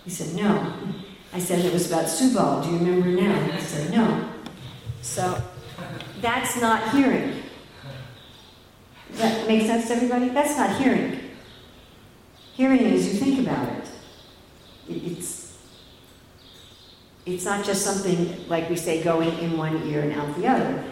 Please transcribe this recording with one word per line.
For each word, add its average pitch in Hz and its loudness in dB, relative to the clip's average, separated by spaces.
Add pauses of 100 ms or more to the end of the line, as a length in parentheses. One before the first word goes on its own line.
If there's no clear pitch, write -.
He 180 -14
said, 165 -8
"No." 202 0 (580)
I 185 -6
said, 175 0
"It 180 2
was 175 0
about 165 0
Subal. 214 2
Do 170 0
you 170 2
remember 180 4
now?" 180 4 (120)
He - -4
said, 151 -4
"No." - 2 (720)
So 180 -2 (760)
that's 240 -2
not 226 2
hearing. - 2 (1700)
Does - -12
that 220 2
make 220 6
sense 233 2
to 240 0
everybody? 247 2
That's 285 2
not 208 2
hearing. 220 2 (1300)
Hearing 262 4
is 185 4
you - -
think 269 2
about 135 -2
it. - -8 (1040)
It, 170 -6
it's, - -10 (1700)
it's 180 -6
not 202 -2
just 190 0
something, 175 0
like 165 0
we 170 0
say, 160 -2
going 165 2
in 165 -2
one 156 -2
ear 147 0
and 147 0
out 147 -4
the 202 0
other. 262 0